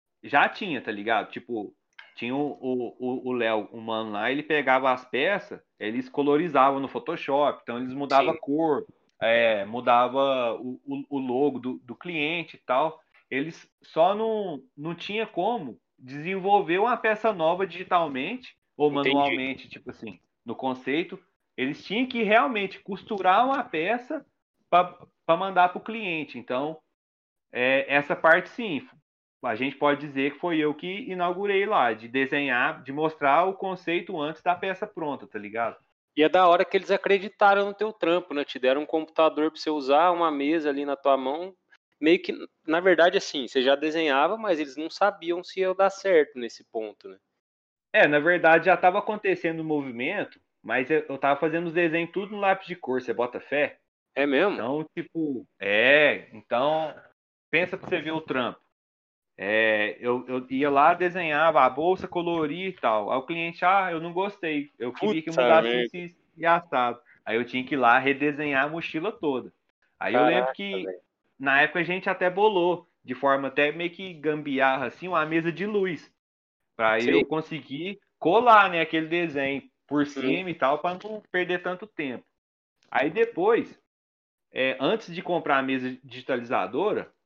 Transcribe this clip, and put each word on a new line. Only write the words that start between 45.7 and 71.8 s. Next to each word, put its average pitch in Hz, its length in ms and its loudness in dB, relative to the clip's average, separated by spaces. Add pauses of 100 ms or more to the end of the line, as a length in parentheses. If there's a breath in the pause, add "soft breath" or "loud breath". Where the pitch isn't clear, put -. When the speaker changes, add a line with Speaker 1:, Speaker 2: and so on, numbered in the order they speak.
Speaker 2:
dar 190 160 4
certo 175 480 2
nesse 117 280 -10
ponto, 104 440 -10
né? 95 80 -18 (720)
Speaker 1:
É, 202 160 6
na 147 120 4
verdade 165 460 6
já 180 120 6
tava 185 220 4
acontecendo 180 600 -2
o 160 40 -6
movimento, 147 760 -4 (220)
mas 127 280 -2
eu, 151 180 0
eu 139 100 -8
tava 143 220 2
fazendo 165 280 -2
os 160 60 -6
desenhos 165 380 0
tudo 202 200 -6
no 208 80 -8
lápis 190 280 0
de 175 80 -10
cor, 127 260 -4
você 120 120 -4
bota 113 260 -4
fé? 143 400 -2 (360)
Speaker 2:
É 139 100 0
mesmo? 151 280 2
Speaker 1:
Então, 135 320 -4 (100)
tipo, 151 520 -6 (120)
é, 110 720 4
então, 143 600 -2 (560)
pensa 180 280 -2
pra 131 100 -16
você 175 140 -2
ver 156 100 -8
o 160 100 -4
trampo. 127 380 -4 (760)
É, 107 640 0
eu, 123 280 -2
eu 127 220 -6
ia 139 200 0
lá, 143 240 6
desenhava 165 680 2
a 127 80 6
bolsa, 180 380 -2
coloria 170 600 -4
e 185 60 -8
tal. 110 380 0
Aí 123 60 0
o 135 80 -6
cliente, 170 400 -6
"Ah, 185 260 2
eu 160 80 -6
não 170 140 -8
gostei, 165 640 -4
eu 123 160 -6
queria 185 300 -2
que 165 80 -8
Speaker 2:
Puta 156 100 0
Speaker 1:
mudasse 123 280 6
Speaker 2:
merda. 123 280 -2
Speaker 1:
isso 175 200 -14 (200)
e, 156 40 -18
e 165 40 -4
assado." 143 540 0 (260 soft breath)
Aí 110 120 -2
eu 120 80 -2
tinha 127 180 -6
que 127 100 -8
ir 143 40 0
lá 120 200 6
redesenhar 139 680 0
a 151 40 -4
mochila 165 420 -6
toda. 131 400 -4 (480)
Aí 95 140 -2
eu 123 100 4
lembro 123 180 4
Speaker 2:
Caraca, 131 120 -2
Speaker 1:
que, 98 320 -8
Speaker 2:
velho. 92 140 -10 (400)
Speaker 1:
na 139 220 2
época, 151 180 0
a 165 40 0